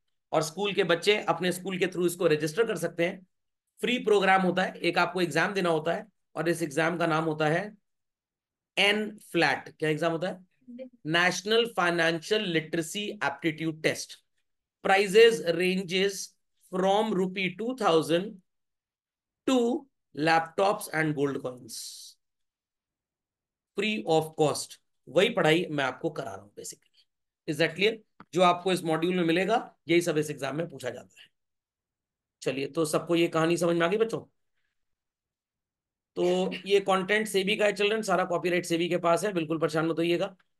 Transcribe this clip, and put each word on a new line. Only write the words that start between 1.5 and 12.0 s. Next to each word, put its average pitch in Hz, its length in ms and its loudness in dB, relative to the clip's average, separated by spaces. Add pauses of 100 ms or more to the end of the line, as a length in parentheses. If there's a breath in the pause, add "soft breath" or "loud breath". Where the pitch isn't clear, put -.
स्कूल 185 260 -6
के 180 80 0
through 175 200 -2
इसको 170 200 0
रजिस्टर 151 400 0
कर 202 100 -4
सकते 170 300 -2
हैं। 185 200 -8 (540)
फ्री 247 180 0
प्रोग्राम 190 440 4
होता 180 200 2
है, - 160 -6
एक 170 200 0
आपको 175 220 0
एग्जाम 170 320 0
देना 190 160 0
होता 160 240 0
है 208 140 -6 (280)
और 160 140 -4
इस 160 140 0
एग्जाम 160 360 0
का 165 80 0
नाम 160 180 0
होता 156 220 0
है 185 300 -2 (1040)
एन 208 400 0 (140)
फ्लैट। 147 360 0
क्या - 200 -4
एग्जाम 160 240 0
होता 165 160 -4
है? 185 180 -12 (600)
नेशनल 185 600 0
फाइनेंशियल 170 760 0